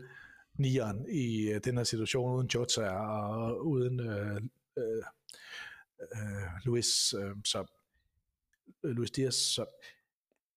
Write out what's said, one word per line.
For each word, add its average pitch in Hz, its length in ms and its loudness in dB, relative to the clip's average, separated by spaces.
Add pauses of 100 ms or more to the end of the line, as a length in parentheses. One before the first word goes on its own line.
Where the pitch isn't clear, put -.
(580)
nieren 131 500 2
i, 117 420 2
øh, 107 140 0
den 123 120 2
her 120 80 2
situation, 123 500 2
uden 127 200 2
Jota 117 360 2
og 107 760 -2
uden, 127 340 2
øh, 104 400 -2 (360)
øh, 113 260 0 (1000)
øh, 104 400 -6 (220)
Luis, 120 500 4
øh, 98 160 -2 (140)
så, 98 200 0 (1200)
øh, 156 60 -2
Luis 120 200 0
Diaz, 131 240 0
så, - 300 0 (920)